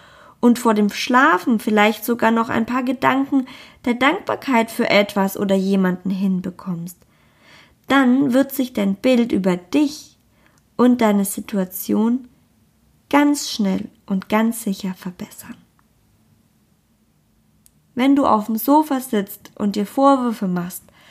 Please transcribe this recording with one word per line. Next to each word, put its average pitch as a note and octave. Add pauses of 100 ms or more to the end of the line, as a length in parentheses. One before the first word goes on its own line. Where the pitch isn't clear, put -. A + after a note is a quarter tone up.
(380)
und A#3+
vor A3+
dem G#3
Schlafen C4+
vielleicht G#3+
sogar A#3
noch A3+
ein A3+
paar B3+
Gedanken C4 (400)
der A#3+
Dankbarkeit C4+
für -
etwas G3
oder G3
jemanden F#3+
hinbekommst, F#3 (880)
dann C4+
wird C4+
sich B3
dein G3
Bild B3
über F#3
dich - (580)
und B3
deine G#3
Situation G#3 (840)
ganz D4
schnell G3 (180)
und F#3+
ganz A3+
sicher F#3+
verbessern. - (2500)
Wenn C4+
du C#4
auf G#3
dem A3+
Sofa C#4+
sitzt G#3
und G#3
dir G#3
Vorwürfe B3
machst, F3+ (260)